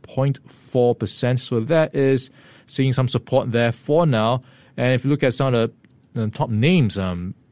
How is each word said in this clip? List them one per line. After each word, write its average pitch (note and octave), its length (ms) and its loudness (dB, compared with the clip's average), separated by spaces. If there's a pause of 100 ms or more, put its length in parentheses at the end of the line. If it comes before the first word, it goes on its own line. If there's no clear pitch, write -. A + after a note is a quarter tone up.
point C3+ 360 -2 (120)
four B2 440 0
percent. B2+ 460 -2
So A#2+ 200 -4
that D#3 340 0
is C3+ 360 0 (360)
seeing C3 260 0
some B2+ 160 0
support B2+ 440 -2
there A#2 200 2
for D#3+ 340 0
now. B2 360 0 (340)
And B2 180 2
if B2 100 -2
you C#3 60 0
look C#3+ 140 0
at B2+ 100 2
some C3+ 200 0
of A#2 180 0 (420)
the, A#2+ 60 -4
the G#2+ 80 -2
top B2+ 220 -6
names, A#2+ 460 2
um, F2+ 380 -6 (180)